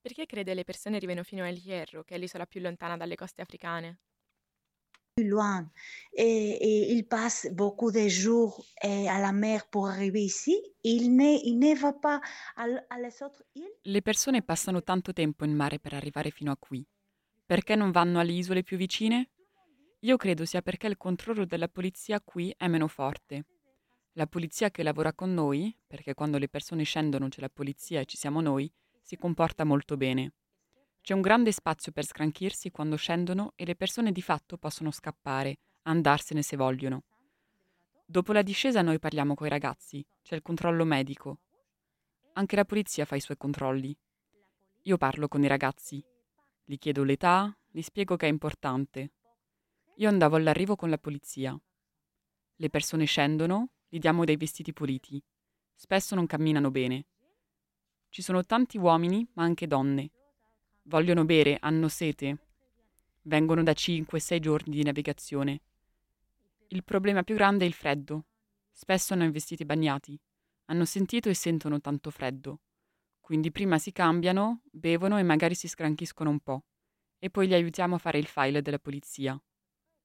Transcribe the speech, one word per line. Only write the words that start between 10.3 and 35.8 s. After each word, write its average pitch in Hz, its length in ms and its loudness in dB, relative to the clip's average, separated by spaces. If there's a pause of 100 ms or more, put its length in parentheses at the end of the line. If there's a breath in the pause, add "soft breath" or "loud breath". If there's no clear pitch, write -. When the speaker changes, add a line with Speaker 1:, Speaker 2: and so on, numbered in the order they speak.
Speaker 2:
Il 240 340 4
ne, 285 300 8
il 240 120 2
ne 294 200 6
va 285 160 2
pas 285 280 0 (360 loud breath)
à 233 100 -6
l-, 247 220 -4
à 247 100 -10
les 240 240 -10
autres 285 300 -16
îles. 381 280 -16
Speaker 3:
Le 196 220 -2
persone 226 400 0
passano 175 400 -2
tanto 185 300 -2
tempo 151 320 -2
in 151 100 0
mare 147 240 0
per 143 160 -12
arrivare 147 360 -6
fino 147 200 -6
a 139 60 -2
qui. 135 280 -10 (600)
Perché 202 300 2
non 202 160 2
vanno 175 260 4
alle 170 140 2
isole 185 320 -2
più 190 120 -6
vicine? 220 540 0 (720)
Io 247 160 4
credo 170 280 0
sia 180 180 -4
perché 185 260 -4
il 202 80 -2
controllo 190 480 -4
della 170 240 -4
polizia 190 520 -6
qui 175 360 -6
è 180 100 -4
meno 160 220 2
forte. 139 560 -6 (680)
La 156 120 -2
polizia 175 460 -2
che 165 100 -8
lavora 156 300 0
con 185 200 -4
noi, 165 540 0
perché 143 280 -12
quando 147 240 -2
le 139 100 -2
persone 156 340 -6
scendono 143 460 0
c'è 135 120 -12
la 135 100 -8
polizia 143 500 -6
e 131 60 -4
ci - 100 -16
siamo 147 240 -2
noi, 143 280 0 (360)
si 180 120 -16
comporta 165 480 -2
molto 147 320 2
bene. 131 380 -2 (680)
C'è - 120 -6
un 190 100 2
grande 220 280 6
spazio - 400 -4
per 151 140 -6
sgranchirsi 165 680 -4
quando 151 240 -4
scendono 175 600 -2
e 180 80 -10
le 175 100 -4
persone 196 380 -2
di 180 100 -4
fatto 170 340 -4
possono 156 360 -6
scappare, 139 680 -6 (240)